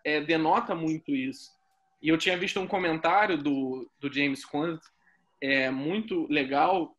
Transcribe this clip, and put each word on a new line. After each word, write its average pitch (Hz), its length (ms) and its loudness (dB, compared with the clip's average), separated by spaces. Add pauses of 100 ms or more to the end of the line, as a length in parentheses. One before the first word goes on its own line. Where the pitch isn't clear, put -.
é, 151 160 0
denota 160 540 2
muito 160 400 -4
isso. 131 360 -6 (520)
E 147 60 -2
eu 160 100 4
tinha 180 180 0
visto 190 240 -4
um 180 60 -4
comentário 180 720 2
do, 135 500 -2 (120)
do 139 120 -6
James 139 320 -2
Quant, 160 360 -4 (600)
é, 135 300 0
muito 170 580 -2
legal, 147 720 2